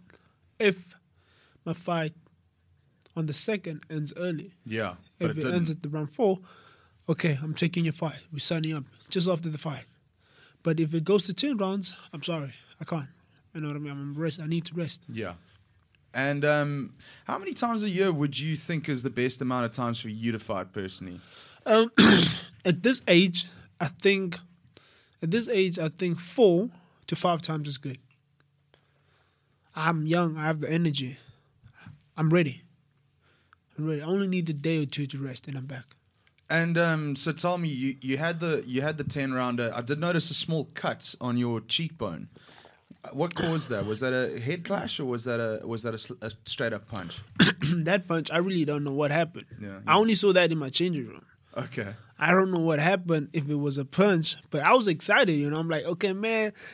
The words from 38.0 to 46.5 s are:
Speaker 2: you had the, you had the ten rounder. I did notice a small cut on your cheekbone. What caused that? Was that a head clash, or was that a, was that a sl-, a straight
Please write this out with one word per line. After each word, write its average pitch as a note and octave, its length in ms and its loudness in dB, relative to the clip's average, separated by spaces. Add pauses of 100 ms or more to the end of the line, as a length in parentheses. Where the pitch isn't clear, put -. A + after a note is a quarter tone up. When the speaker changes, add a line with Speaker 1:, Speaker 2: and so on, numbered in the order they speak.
Speaker 2:
you C3 180 -2
had E3 200 -2
the, D#3+ 280 0
you B2+ 160 -2
had D#3 160 -2
the C#3+ 60 -6
ten C3+ 280 -2
rounder. B2 420 0
I A#2+ 60 -4
did C#3 180 -2
notice E3+ 320 0
a D3+ 40 -4
small D#3+ 400 -2
cut - 460 -4
on A#2+ 160 -2
your A#2+ 240 0
cheekbone. A2 680 -6 (840)
What E3+ 220 -4
caused E3 340 -2
that? G#2 160 -2
Was G#2+ 160 -4
that B2+ 140 0
a B2 260 -2
head C3+ 240 -6
clash, - 360 -4
or D3 40 -6
was A#2+ 200 -4
that A#2+ 160 -2
a, A2 260 -4
was A2+ 160 -6
that A#2 120 -4
a A2 40 -8
sl-, - 240 -8
a A2 80 -8 (140)
straight A#2 280 -4